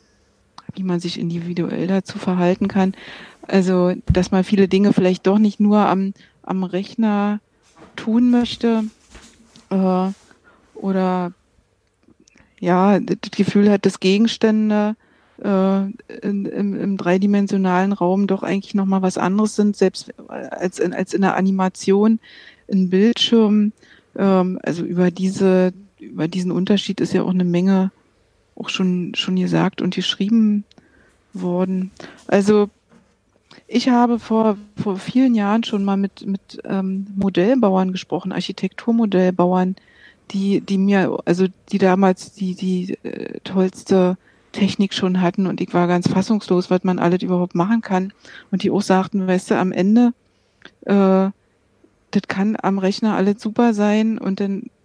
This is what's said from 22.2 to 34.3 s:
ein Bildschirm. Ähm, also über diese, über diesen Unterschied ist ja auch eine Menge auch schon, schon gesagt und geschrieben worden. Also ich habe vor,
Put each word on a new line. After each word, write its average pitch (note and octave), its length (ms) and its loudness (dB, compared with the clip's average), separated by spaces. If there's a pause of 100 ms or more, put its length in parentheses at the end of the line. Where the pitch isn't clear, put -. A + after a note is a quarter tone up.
ein F#3+ 200 2
Bildschirm. G#3+ 840 4 (440)
Ähm, F#3 460 2
also E3+ 220 -4
über F3+ 260 2
diese, F#3 640 2 (260)
über - 300 -6
diesen F3+ 240 -4
Unterschied G3 480 -2
ist - 120 -2
ja F3+ 100 0
auch - 80 -2
eine F#3 140 0
Menge F#3 460 2 (640)
auch - 140 -14
schon, F3+ 460 -2
schon - 220 -4
gesagt F3 460 0
und F#3 120 -2
geschrieben G#3 680 0 (680)
worden. F#3 580 -2 (360)
Also G#3 420 4 (1000)
ich B3 220 -2
habe A#3+ 300 2
vor, A3 400 0 (180)